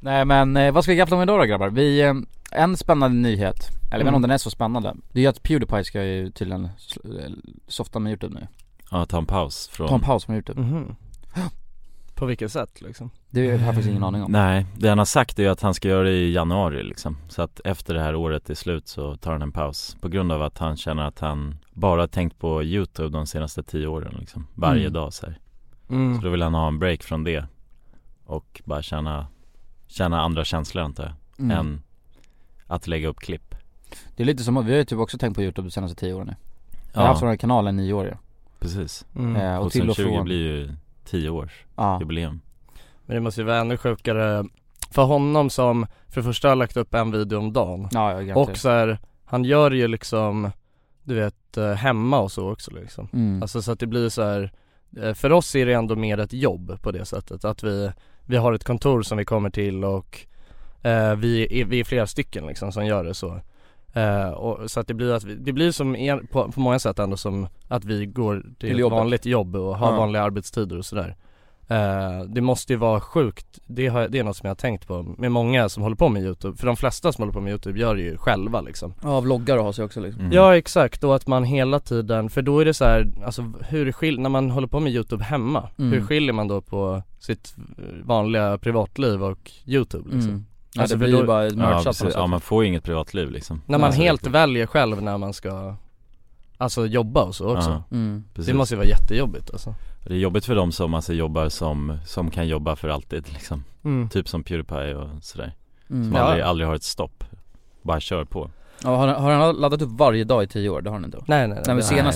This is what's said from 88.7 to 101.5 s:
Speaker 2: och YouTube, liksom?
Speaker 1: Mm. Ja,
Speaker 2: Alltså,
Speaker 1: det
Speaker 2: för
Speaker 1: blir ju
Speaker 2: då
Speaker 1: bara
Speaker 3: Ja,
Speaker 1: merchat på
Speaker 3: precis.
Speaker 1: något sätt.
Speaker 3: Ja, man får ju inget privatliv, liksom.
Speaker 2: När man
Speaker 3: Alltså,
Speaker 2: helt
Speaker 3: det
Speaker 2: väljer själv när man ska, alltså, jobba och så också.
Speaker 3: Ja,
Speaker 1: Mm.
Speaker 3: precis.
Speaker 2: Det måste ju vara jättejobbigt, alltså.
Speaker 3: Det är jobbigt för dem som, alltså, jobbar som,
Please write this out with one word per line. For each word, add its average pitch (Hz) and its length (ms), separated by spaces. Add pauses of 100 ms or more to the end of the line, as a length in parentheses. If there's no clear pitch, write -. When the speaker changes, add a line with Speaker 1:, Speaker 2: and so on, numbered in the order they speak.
Speaker 2:
och 98 260 (160)
YouTube, 123 440
liksom? 117 200
Speaker 1:
Mm. 101 140 (320)
Ja, 117 60
Speaker 2:
Alltså, 113 140
Speaker 1:
det 110 40
Speaker 2:
för 123 60
Speaker 1:
blir 123 100
ju 127 60
Speaker 2:
då 123 40
Speaker 1:
bara 110 180
Speaker 3:
Ja, 107 120
Speaker 1:
merchat 113 220
på 85 60
Speaker 3:
precis. - 180
Speaker 1:
något 90 100
sätt. - 80
Speaker 3:
Ja, 90 60
man 90 140
får 110 240
ju 104 40
inget 87 160
privatliv, 80 460
liksom. 78 360
Speaker 2:
När 143 120
man 147 80
Speaker 3:
Alltså, 139 160
Speaker 2:
helt 165 220
Speaker 3:
det 127 60
Speaker 2:
väljer 131 360
själv 110 360
när 101 160
man 101 140
ska, 95 420 (840)
alltså, 120 280
jobba 117 380
och 90 100
så 113 220
också. 82 140
Speaker 3:
Ja, 80 260
Speaker 1:
Mm. 107 280 (100)
Speaker 3:
precis. 82 180
Speaker 2:
Det - 60
måste 127 160
ju 104 40
vara 104 100
jättejobbigt, 113 640
alltså. - 240 (320)
Speaker 3:
Det 90 80
är 92 40
jobbigt 95 260
för 123 100
dem 90 180
som, 82 220
alltså, 80 180
jobbar 80 360
som, 76 580